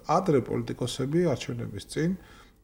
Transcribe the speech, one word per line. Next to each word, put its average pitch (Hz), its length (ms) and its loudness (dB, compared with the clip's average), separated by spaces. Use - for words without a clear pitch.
ადრე 160 340 4
პოლიტიკოსები 123 840 -2
არჩევნების 117 600 -2
წინ, 156 260 -2